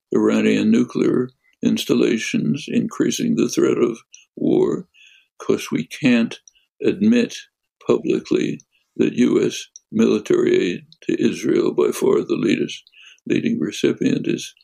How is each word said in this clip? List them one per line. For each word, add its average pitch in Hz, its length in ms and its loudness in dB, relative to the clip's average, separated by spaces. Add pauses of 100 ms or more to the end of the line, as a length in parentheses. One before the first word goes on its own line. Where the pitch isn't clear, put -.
(120)
Iranian 107 580 2
nuclear 123 600 0 (320)
installations, 120 1040 0
increasing - 680 -2
the 120 120 2
threat 131 300 0
of 117 200 0 (360)
war? - 540 0 (500)
'Cause - 320 -4
we - 160 -4
can't 120 540 0 (420)
admit 110 540 2 (500)
publicly - 760 0 (360)
that - 180 0
U 110 300 2
S - 240 -6 (240)
military 110 640 2
aid 92 300 -2 (160)
to - 180 -2
Israel, - 520 0
by - 200 2
far - 300 2
the - 140 -2
leadest, - 460 -2 (440)
leading - 320 -2
recipient, - 680 -2
is - 380 -4